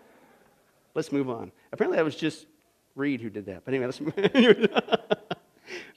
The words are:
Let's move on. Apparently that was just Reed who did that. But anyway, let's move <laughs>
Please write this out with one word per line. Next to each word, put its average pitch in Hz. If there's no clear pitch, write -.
Let's 156
move 139
on. 107
Apparently 311
that 165
was 147
just -
Reed 135
who 117
did 101
that. 92
But 135
anyway, 127
let's -
move 151
<laughs> 220